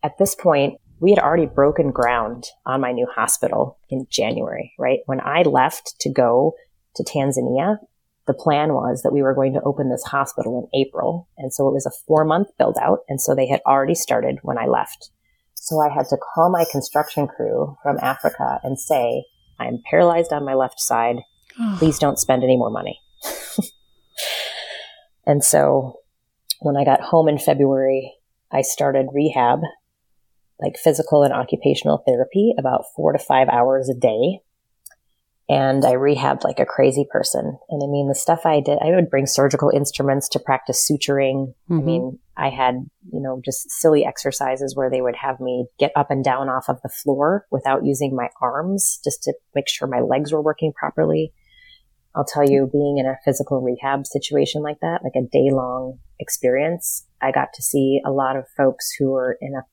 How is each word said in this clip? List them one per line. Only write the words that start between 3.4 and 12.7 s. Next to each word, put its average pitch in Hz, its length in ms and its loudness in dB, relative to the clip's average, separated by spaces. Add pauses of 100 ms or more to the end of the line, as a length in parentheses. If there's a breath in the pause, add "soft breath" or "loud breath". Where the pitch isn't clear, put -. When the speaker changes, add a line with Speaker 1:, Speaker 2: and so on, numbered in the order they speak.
Speaker 1:
in - 200 -6
January, - 720 -4
right? 131 260 0
When 135 140 -4
I 156 220 0
left 135 600 2
to 139 80 -2
go 131 440 4 (420 loud breath)
to - 80 -8
Tanzania, 135 760 0 (480)
the 139 80 0
plan 147 400 0
was 131 280 -2
that - 100 2
we 143 100 2
were 135 120 2
going 135 200 2
to - 100 0
open 139 260 0
this 123 160 -4
hospital 123 680 -4
in 135 60 2
April. 156 480 -2 (100)
And 135 160 -8
so 139 140 2
it 135 60 2
was 135 120 -2
a - 60 -4 (160)
four-month 156 500 2
build-out. - 420 2 (100)